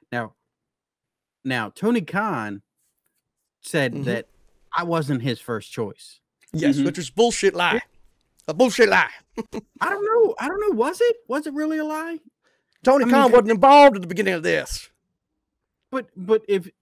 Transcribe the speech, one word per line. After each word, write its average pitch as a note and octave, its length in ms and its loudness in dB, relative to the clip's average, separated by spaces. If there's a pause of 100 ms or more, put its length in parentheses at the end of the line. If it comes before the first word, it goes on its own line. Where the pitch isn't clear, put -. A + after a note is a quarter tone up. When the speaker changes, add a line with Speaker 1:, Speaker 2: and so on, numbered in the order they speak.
(120)
Speaker 1:
now, A#2 220 -8 (1080)
now B2 260 -4
Tony A3+ 320 -2
Khan C#3 600 -6 (960)
said C3+ 320 -4
Speaker 2:
Mm-hmm. C#3+ 120 -10
Speaker 1:
that A#2+ 240 -6 (480)
I E3+ 80 -4
wasn't D3 380 -2
his A#2+ 180 -6
first A2 320 -10
choice? - 480 -12 (320)
Speaker 2:
Yes, D3 240 0
Speaker 3:
Mm-hmm. C#3 80 0
Speaker 2:
which F3+ 140 -4
is D#3 120 -12
bullshit A3 440 0
lie. F3 260 -2 (680)
A D#3 80 -8
bullshit A3+ 340 2
lie. F3+ 220 2 (260)
<laughs> - 440 -14
Speaker 1:
I E4 100 -2
don't G4+ 140 -6
know. A4 340 2
I A#3+ 80 -6
don't F#4+ 140 -6
know. G4+ 160 -2
Was D4 240 -2
it? A#4+ 160 2 (100)
Was D4+ 220 -6
it C#4 60 -10
really D#4 240 -4
a D4+ 60 -6
lie? D#4 360 -10 (640)
Speaker 2:
Tony C4+ 180 4
Speaker 1:
I A#3 40 0
mean, B3 80 2
Speaker 2:
Khan C#4 120 6
Speaker 1:
could A#3 60 4
Speaker 2:
wasn't A3 180 4
involved C#4 460 8
at F#3 60 -8
the F3 60 -12
beginning F#3 260 -2
of D#3+ 100 -6
this. - 460 -4 (1000)
Speaker 1:
But, C4 260 -8
but G#3+ 320 0
if, F#3 200 -2 (140)